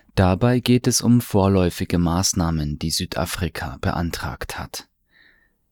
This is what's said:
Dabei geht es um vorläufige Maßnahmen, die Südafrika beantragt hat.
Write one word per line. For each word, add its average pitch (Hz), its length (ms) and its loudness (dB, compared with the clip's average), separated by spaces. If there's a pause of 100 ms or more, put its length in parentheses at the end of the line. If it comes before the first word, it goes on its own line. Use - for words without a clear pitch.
(160)
Dabei 104 440 4
geht 123 260 2
es 123 140 0
um 120 220 4
vorläufige 95 760 2
Maßnahmen, 82 800 0
die 82 140 -6
Südafrika - 880 -6
beantragt - 800 -6
hat. - 300 -14 (840)